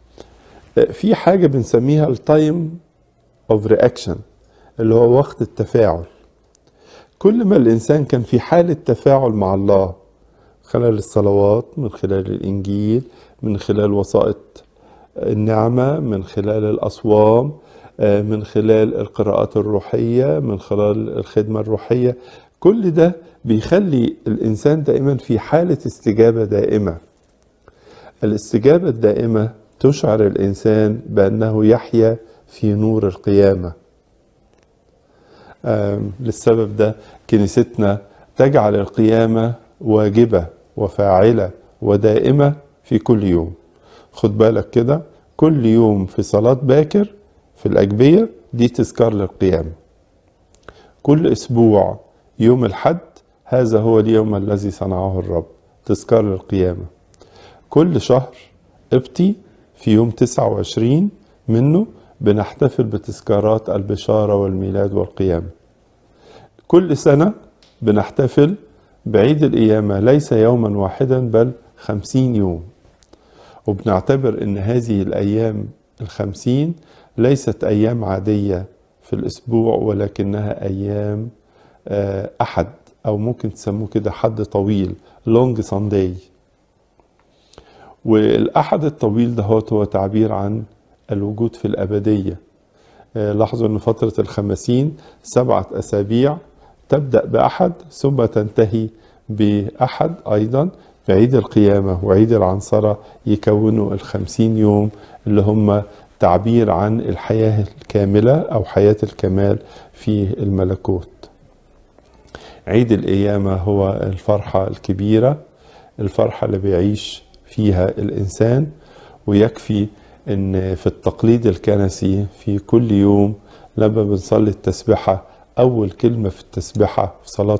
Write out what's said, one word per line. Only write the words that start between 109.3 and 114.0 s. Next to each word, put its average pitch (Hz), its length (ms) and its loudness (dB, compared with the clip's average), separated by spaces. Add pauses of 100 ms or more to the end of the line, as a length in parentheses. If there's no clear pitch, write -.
في 104 500 -4
الملكوت. 95 640 -4 (1600)
عيد 117 240 2
القيامة 98 640 0
هو 98 480 0